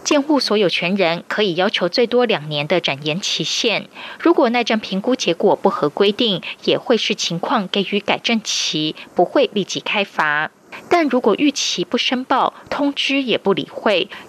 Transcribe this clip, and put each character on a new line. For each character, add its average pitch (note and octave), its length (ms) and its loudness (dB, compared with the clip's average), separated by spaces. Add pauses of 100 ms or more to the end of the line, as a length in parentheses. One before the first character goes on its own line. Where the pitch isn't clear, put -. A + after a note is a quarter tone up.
建 D4 260 2
物 D4+ 100 4
所 G#3+ 200 0
有 G3+ 100 4
权 F3 260 -2
人 E3+ 340 0
可 - 140 -2
以 F#3+ 120 0
要 F3+ 160 2
求 - 180 0
最 A#3+ 180 2
多 A#3+ 200 2
两 D#3 240 -2
年 D3 180 -4
的 F3+ 100 2
展 D3 280 -2
延 D#3 120 -2
期 - 240 -4
限。 F#3+ 460 -2 (300)
如 E4+ 160 4
果 C4 160 4
耐 A#3+ 120 0
震 A3 160 0
评 G3 220 -4
估 B3 160 0
结 - 160 0
果 E3 240 2
不 - 140 2
合 D3 180 0
规 G3+ 240 2
定， G3+ 300 0 (220)
也 D3 120 2
会 A3+ 220 0
视 - 160 -2
情 E3+ 240 -4
况 G#3+ 300 -2
给 G3+ 220 -2
予 G3+ 80 0
改 F#3+ 200 -2
正 A#3 240 0
期， - 520 -4 (200)
不 - 100 4
会 C4 300 2
立 G3 100 0
即 - 160 -8
开 G3+ 240 -2
罚。 D3+ 460 -2 (380)
但 F4 180 4
如 B3 140 2
果 G#3 160 2
逾 C#4 160 2
期 - 320 -2
不 - 120 -4
申 B3+ 280 -2
报、 B3+ 280 2 (160)
通 C#4+ 240 -2
知 C#4 300 -2
也 A3 160 0
不 G3 140 2
理 D#3 180 -2
会， - 380 0 (200)